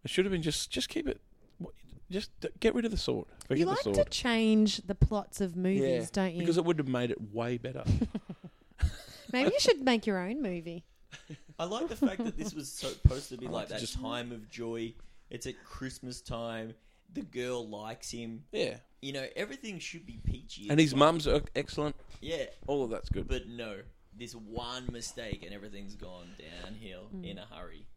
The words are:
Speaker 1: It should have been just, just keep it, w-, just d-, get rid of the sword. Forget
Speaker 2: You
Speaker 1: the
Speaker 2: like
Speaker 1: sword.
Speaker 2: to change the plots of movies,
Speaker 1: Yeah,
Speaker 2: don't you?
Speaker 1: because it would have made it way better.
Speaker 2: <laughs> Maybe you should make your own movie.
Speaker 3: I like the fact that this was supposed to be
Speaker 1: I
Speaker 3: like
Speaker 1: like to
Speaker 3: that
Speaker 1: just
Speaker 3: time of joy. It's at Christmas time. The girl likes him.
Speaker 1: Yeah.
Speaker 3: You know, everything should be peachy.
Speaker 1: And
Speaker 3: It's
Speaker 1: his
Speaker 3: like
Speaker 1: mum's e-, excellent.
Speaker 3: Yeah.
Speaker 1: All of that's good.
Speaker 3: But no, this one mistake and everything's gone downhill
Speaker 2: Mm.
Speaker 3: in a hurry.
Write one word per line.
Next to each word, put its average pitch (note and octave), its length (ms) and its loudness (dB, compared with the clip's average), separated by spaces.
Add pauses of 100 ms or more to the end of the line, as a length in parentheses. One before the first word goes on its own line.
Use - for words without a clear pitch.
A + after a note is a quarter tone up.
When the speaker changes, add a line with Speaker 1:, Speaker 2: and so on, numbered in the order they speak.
Speaker 1:
It - 60 -6
should F#3+ 160 4
have G3+ 60 2
been F3 100 2
just, - 300 -2
just - 180 -2
keep D#4 180 -4
it, - 140 -4 (380)
w-, - 160 -8 (340)
just F#3+ 300 -4
d-, - 80 -6 (120)
get A3+ 140 6
rid A#3+ 120 2
of A3 60 0
the F#3+ 60 0
sword. A#2 300 0 (140)
Forget C3+ 180 0
Speaker 2:
You E4+ 60 6
Speaker 1:
the F#4 60 2
Speaker 2:
like A#4 100 2
Speaker 1:
sword. - 160 2
Speaker 2:
to D5 80 8
change A3 720 4 (100)
the G3+ 80 -2
plots - 460 4
of F3+ 140 -2
movies, F#3 260 4
Speaker 1:
Yeah, B3+ 300 4
Speaker 2:
don't F#3 220 0
you? F3 60 -4
Speaker 1:
because E3+ 180 4
it E3+ 80 4
would E3+ 140 4
have C#3 80 0
made B2 240 2
it - 100 -2 (120)
way A#2 260 0
better. C3 300 -8
Speaker 2:
<laughs> - 1400 -2
Maybe C4 220 4
you C#5+ 60 2
should G4 220 6
make A#3+ 260 4
your G3 100 2
own G3+ 240 -2
movie. E3+ 440 -4 (720)
Speaker 3:
I E3+ 80 -2
like A#3 220 -2
the A3+ 80 -4
fact A3+ 280 2
that A3+ 140 -2
this E3 160 -4
was D3 180 -8
supposed - 580 4
to B2+ 80 -8
be B2+ 100 -6
Speaker 1:
I - 20 -4
Speaker 3:
like A#2+ 120 -2
Speaker 1:
like G2+ 60 -6
to G#2 60 -6
Speaker 3:
that G#2+ 80 -2
Speaker 1:
just A#2+ 200 -4
Speaker 3:
time A#2+ 300 -4
of A2 180 -10
joy. A2+ 440 -4 (360)
It's - 180 -8
at B2+ 160 -10
Christmas B2+ 580 -10
time. A2+ 520 -6 (400)
The - 80 -6
girl B2 460 -4
likes G#2+ 440 -8
him. A#2 400 -8
Speaker 1:
Yeah. - 260 -2 (240)
Speaker 3:
You C#3 120 -8
know, C3+ 120 -6 (100)
everything G#3 440 -6
should - 260 -10
be A#3 180 -14
peachy. - 460 -4
Speaker 1:
And D3 100 8
Speaker 3:
It's D3+ 120 10
Speaker 1:
his - 20 -2
Speaker 3:
like C3+ 60 4
Speaker 1:
mum's D#3 280 8
e-, C#3 140 6 (140)
excellent. D3 400 -2 (260)
Speaker 3:
Yeah. C#3 240 -4 (220)
Speaker 1:
All C#3 160 2
of A#2 80 0
that's - 180 -4
good. - 180 0
Speaker 3:
But B2+ 200 -2
no, A2+ 300 -8 (380)
this A#2 200 -12
one A#2+ 560 -6
mistake A#2 520 -6
and F2+ 100 -12
everything's G2+ 420 -10
gone F2+ 420 -12
downhill F#2 800 -12
Speaker 2:
Mm. F3+ 160 -8
Speaker 3:
in - 80 -10
a - 60 -12
hurry. - 520 -14